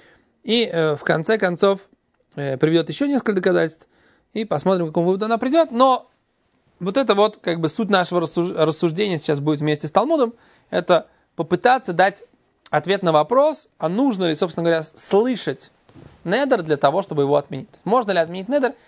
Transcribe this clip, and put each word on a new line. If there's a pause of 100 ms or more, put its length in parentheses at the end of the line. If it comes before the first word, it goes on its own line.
(440)
И,
э,
в
конце
концов, (560)
э,
приведёт
ещё
несколько
доказательств. (460)
И
посмотрим,
к
какому
выводу
она
придёт.
Но (720)
вот
это
вот,
как
бы,
суть
нашего
рассуж-,
рассуждения
сейчас
будет
вместе
с
Талмудом. (340)
Это (280)
попытаться
дать (460)
ответ
на
вопрос, (100)
а
нужно
ли,
собственно
говоря,
слышать (540)
недр
для
того,
чтобы
его
отменить. (140)
Можно
ли
отменить
недр, (140)